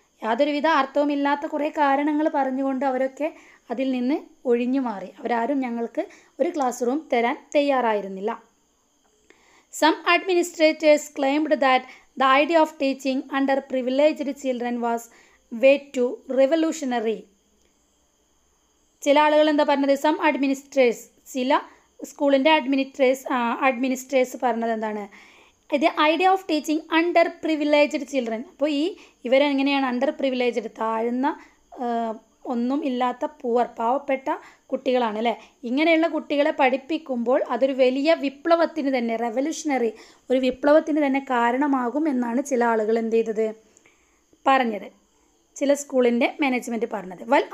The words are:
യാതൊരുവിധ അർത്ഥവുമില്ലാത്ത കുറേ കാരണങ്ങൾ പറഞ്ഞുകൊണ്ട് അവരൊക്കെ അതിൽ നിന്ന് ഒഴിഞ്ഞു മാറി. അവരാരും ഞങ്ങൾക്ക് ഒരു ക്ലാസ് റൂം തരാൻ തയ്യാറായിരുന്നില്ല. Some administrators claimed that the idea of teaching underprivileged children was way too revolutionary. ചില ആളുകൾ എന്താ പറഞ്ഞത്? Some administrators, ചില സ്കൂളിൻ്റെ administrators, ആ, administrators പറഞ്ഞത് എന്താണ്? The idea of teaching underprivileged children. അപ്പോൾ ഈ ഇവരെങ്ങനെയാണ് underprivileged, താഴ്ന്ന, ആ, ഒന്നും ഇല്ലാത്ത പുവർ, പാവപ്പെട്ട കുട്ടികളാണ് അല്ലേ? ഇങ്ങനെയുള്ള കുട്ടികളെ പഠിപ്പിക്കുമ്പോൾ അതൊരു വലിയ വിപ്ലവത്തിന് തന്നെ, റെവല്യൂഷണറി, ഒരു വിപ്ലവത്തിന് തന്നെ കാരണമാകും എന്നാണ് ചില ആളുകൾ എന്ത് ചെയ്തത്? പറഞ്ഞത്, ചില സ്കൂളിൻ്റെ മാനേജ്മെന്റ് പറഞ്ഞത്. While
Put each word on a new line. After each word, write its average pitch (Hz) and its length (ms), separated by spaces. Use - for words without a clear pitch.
യാതൊരുവിധ 285 420
അർത്ഥവുമില്ലാത്ത 285 800
കുറേ 302 220
കാരണങ്ങൾ 294 680
പറഞ്ഞുകൊണ്ട് 269 500
അവരൊക്കെ 269 500
അതിൽ 262 220
നിന്ന് 254 260
ഒഴിഞ്ഞു 247 360
മാറി. 202 260
അവരാരും 233 540
ഞങ്ങൾക്ക് 233 460
ഒരു 320 160
ക്ലാസ് 254 300
റൂം 277 260
തരാൻ 247 420
തയ്യാറായിരുന്നില്ല. 226 960
Some 320 220
administrators 320 880
claimed 285 340
that 262 300
the 269 240
idea 320 180
of 311 80
teaching 269 360
underprivileged 269 880
children 247 520
was 233 200
way 277 340
too 247 120
revolutionary. 262 840
ചില 285 160
ആളുകൾ 302 320
എന്താ 294 180
പറഞ്ഞത്? 277 260
Some 311 120
administrators, 269 680
ചില 269 280
സ്കൂളിൻ്റെ 285 540
administrators, 269 600
ആ, 247 380
administrators 254 720
പറഞ്ഞത് 233 280
എന്താണ്? 214 380
The 320 140
idea 359 200
of 381 80
teaching 311 400
underprivileged 302 1120
children. 226 340
അപ്പോൾ 285 200
ഈ 311 280
ഇവരെങ്ങനെയാണ് 269 680
underprivileged, 247 760
താഴ്ന്ന, 240 720
ആ, 233 360
ഒന്നും 262 400
ഇല്ലാത്ത 247 420
പുവർ, 233 260
പാവപ്പെട്ട 269 640
കുട്ടികളാണ് 247 520
അല്ലേ? 226 220
ഇങ്ങനെയുള്ള 320 440
കുട്ടികളെ 302 520
പഠിപ്പിക്കുമ്പോൾ 262 920
അതൊരു 262 220
വലിയ 269 420
വിപ്ലവത്തിന് 294 840
തന്നെ, 233 180
റെവല്യൂഷണറി, 247 760
ഒരു 262 80
വിപ്ലവത്തിന് 294 680
തന്നെ 269 240
കാരണമാകും 254 800
എന്നാണ് 247 340
ചില 247 220
ആളുകൾ 226 340
എന്ത് 226 180
ചെയ്തത്? 220 380
പറഞ്ഞത്, 233 420
ചില 277 180
സ്കൂളിൻ്റെ 254 640
മാനേജ്മെന്റ് 240 520
പറഞ്ഞത്. 185 300
While 240 320